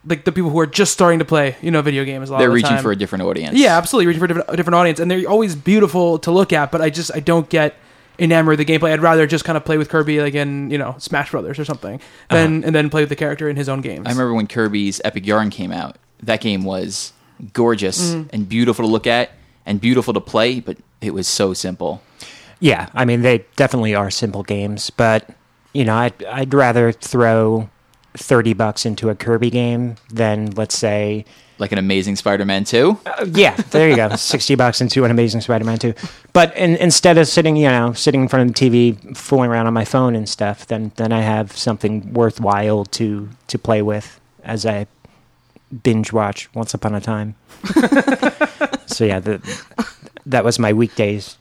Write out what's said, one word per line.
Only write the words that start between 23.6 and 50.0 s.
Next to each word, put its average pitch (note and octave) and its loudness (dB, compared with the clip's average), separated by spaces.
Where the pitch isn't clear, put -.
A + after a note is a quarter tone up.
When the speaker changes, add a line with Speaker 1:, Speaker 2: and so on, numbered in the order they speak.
Speaker 3:
are G2+ 0
simple G2+ -6
games, G2+ -6
but, A2 2
you C#3 0
know, A2 2
I'd, A#2 -2
I'd C3 -4
rather A#2+ 4
throw A2+ 0
thirty A2+ 2
bucks G#2+ -2
into A2 -2
a G#2 -4
Kirby A#2 -2
game A#2+ -2
than, G#2+ -2
let's G#2+ -4
say, G#2 -2
Speaker 2:
Like G2+ -6
an G2+ 0
Amazing F#2+ 0
Spider-Man G2 0
two? D3+ 2
Speaker 3:
Uh, - -6
yeah, E3 4
there D#3 6
you C3 6
go. A2 2
<laughs> G#2+ -2
Sixty - -2
bucks B2 2
into C3 2
an A#2 4
Amazing A#2 2
Spider-Man A2+ -2
two. A#2 -2
But E3 4
in, E3+ 2
instead E3+ 4
of D#3 6
sitting, D#3 2
you D3 4
know, A#2+ 2
sitting C3+ 2
in B2+ 0
front B2+ 4
of A2+ -2
the - -4
T C3 4
V, A#2+ 4
fooling B2+ 0
around A#2 0
on A2+ 0
my A2+ 0
phone B2+ 0
and G#2+ -4
stuff, - -6
then, A2 -6
then A2+ -2
I A2+ 2
have A2 -2
something G#2+ -4
worthwhile G#2+ 0
to, G#2 -6
to - -6
play A2 0
with G#2 -6
as A2 -8
I G#2+ -4
binge A2 0
watch G#2 -2
Once A2+ -8
Upon G#2+ -4
a G2+ -6
Time. G#2+ -6
<laughs> - -4
So - -4
yeah, F#2+ 0
the, G2+ -6